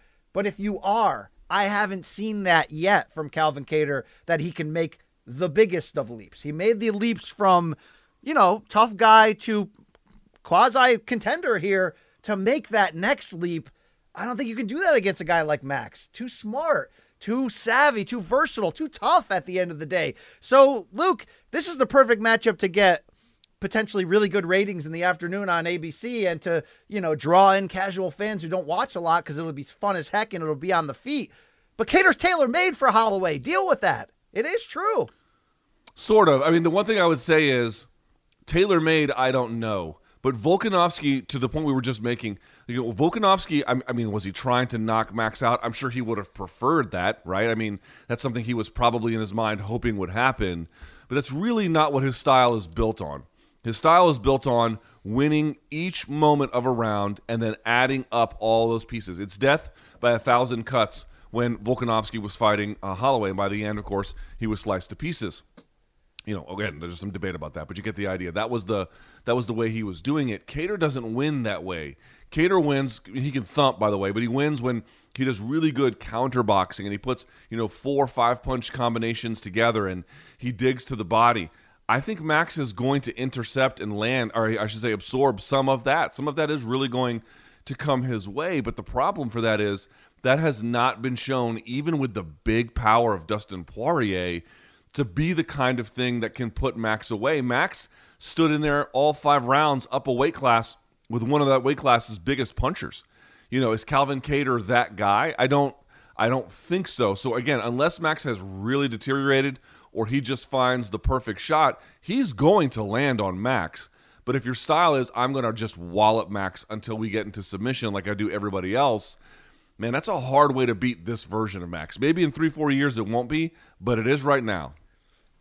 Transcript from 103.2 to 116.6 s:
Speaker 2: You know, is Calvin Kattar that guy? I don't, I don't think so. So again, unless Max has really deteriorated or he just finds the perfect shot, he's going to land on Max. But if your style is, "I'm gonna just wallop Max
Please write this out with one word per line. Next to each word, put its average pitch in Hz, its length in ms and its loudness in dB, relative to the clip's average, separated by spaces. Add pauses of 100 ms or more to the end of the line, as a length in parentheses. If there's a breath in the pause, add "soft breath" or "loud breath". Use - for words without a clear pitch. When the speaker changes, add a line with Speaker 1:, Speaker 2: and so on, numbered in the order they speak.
Speaker 2:
You 127 100 -2
know, 117 140 2
is 110 100 -2
Calvin 139 380 0
Kattar 131 460 0
that 120 280 2
guy? 104 420 2
I 131 100 2
don't, 143 280 2 (400 soft breath)
I 113 140 4
don't 131 200 -2
think - 380 -4
so. 104 280 0
So 117 200 -2
again, 123 240 0
unless 127 400 0
Max 156 240 -2
has 117 160 -4
really 104 480 -2
deteriorated 135 720 0 (320 soft breath)
or 110 140 -2
he 135 160 0
just 123 280 -6
finds 127 400 2
the 101 100 -4
perfect 117 420 -2
shot, 156 400 2 (180 soft breath)
he's 220 320 -2
going 151 400 4
to 110 120 -4
land 117 360 0
on 95 220 -4
Max. 110 480 -4 (360 soft breath)
But 127 120 0
if 117 80 -4
your 127 100 -4
style 156 400 2
is, 127 200 -2
"I'm 127 180 0
gonna 123 180 0
just 110 260 -8
wallop 101 520 2
Max 98 400 -6